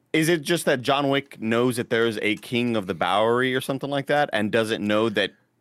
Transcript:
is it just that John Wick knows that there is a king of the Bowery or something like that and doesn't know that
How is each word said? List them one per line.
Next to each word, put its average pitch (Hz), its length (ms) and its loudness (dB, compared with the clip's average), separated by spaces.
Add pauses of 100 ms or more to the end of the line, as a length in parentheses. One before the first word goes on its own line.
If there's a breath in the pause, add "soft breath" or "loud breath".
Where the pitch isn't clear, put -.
(140)
is 160 160 2
it 170 120 2
just 160 240 -2
that 139 160 0
John 139 280 0
Wick 139 320 -2
knows 117 360 0
that 113 120 -4
there 117 180 2
is 107 140 -4
a 107 160 0
king 120 380 -2
of 98 120 -4
the 98 60 -4
Bowery 113 600 0
or 127 60 -2
something 139 280 -6
like 139 180 -4
that 147 260 0
and 107 180 0
doesn't 110 340 0
know 107 240 2
that 98 220 0 (300)